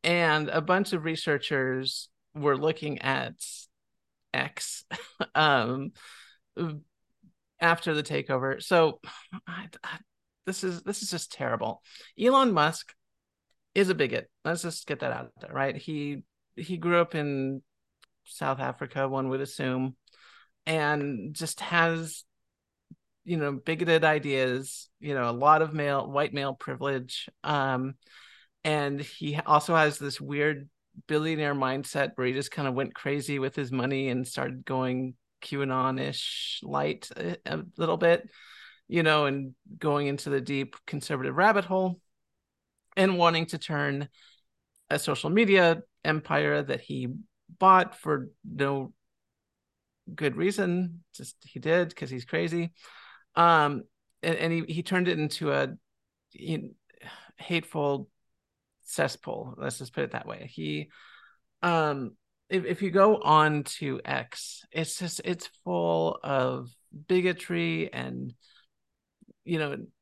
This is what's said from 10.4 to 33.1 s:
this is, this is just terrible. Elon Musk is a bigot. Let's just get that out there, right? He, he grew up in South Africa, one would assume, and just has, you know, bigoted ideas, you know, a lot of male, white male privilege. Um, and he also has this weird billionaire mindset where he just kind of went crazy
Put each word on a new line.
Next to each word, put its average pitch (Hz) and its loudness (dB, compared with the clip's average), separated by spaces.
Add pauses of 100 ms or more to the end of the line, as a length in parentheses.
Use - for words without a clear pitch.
this 190 -6
is, 175 -4
this - -6
is 202 -6
just - -8
terrible. 113 -4 (380)
Elon 254 6
Musk 156 2 (840)
is 190 6
a 185 2
bigot. 143 0 (160)
Let's 165 -2
just 170 -8
get 143 -4
that 131 -2
out 120 -8 (100)
there, - -14
right? 135 0
He, 147 -6 (340)
he 175 -6
grew 170 4
up 170 2
in 135 -2 (640)
South 135 -4
Africa, 131 -4
one 135 -2
would 135 -2
assume, 131 -4 (720)
and 147 -2
just 160 -8
has, 165 0 (1000)
you 175 -2
know, 147 0
bigoted 165 2
ideas, 135 0 (100)
you 147 -6
know, 120 0
a - -2
lot 147 6
of 151 0
male, 143 0
white 139 0
male 139 -2
privilege. 131 -6 (160)
Um, 135 0 (680)
and 143 0
he 147 -6
also 151 6
has 151 4
this 143 -8
weird 143 -2 (380)
billionaire 151 0
mindset 135 -2
where 127 -2
he 123 0
just 131 -4
kind 143 -2
of 127 -2
went 127 -2
crazy 143 -4